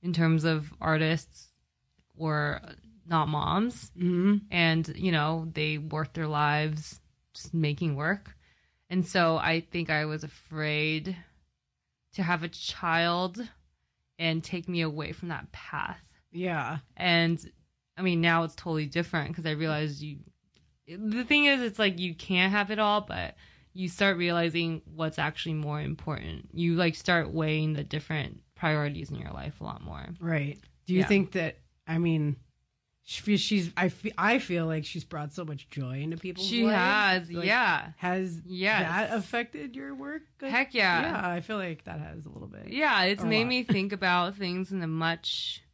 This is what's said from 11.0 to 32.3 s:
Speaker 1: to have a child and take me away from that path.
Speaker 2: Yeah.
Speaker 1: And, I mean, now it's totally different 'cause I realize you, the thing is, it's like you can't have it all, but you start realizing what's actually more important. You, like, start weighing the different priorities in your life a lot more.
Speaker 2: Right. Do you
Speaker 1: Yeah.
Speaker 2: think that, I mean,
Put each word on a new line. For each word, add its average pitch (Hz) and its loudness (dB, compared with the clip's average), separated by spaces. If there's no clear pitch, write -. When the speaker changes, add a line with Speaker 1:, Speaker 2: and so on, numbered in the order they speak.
Speaker 1:
to 202 -2
have 170 0
a 170 -6
child 175 0
and 165 0
take 175 -8
me 175 0
away 156 -4
from 170 -10
that - -8
path. - -8
Speaker 2:
Yeah. 160 -4
Speaker 1:
And, 170 4
I 180 -6
mean, 175 2
now 170 4
it's 160 -6
totally 156 -2
different 160 -2
'cause 160 -6
I 156 0
realize 151 -2
you, 147 -10
the 214 -4
thing 294 6
is, 277 4
it's 226 -2
like 196 2
you 180 -2
can't 185 2
have 202 2
it 214 -2
all, 208 4
but - -6
you 185 -4
start 190 2
realizing 170 2
what's 156 -4
actually 156 -2
more 151 -4
important. 139 -8
You, 170 2
like, 170 2
start 170 2
weighing 156 0
the 147 -4
different - -6
priorities 151 -2
in 147 -8
your - -8
life 143 -10
a - -10
lot - -10
more. 73 -10
Speaker 2:
Right. 151 -2
Do 180 -2
you 185 6
Speaker 1:
Yeah. 185 6
Speaker 2:
think 196 4
that, 165 -2
I 160 0
mean, 156 2